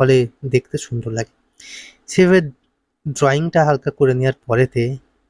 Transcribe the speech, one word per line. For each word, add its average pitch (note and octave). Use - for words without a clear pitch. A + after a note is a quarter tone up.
ফলে C3
দেখতে B2
সুন্দর A#2
লাগে। A2+
সেভাবে F3+
ড্রয়িংটা D3
হালকা D3
করে C3
নেওয়ার C3
পরেতে, B2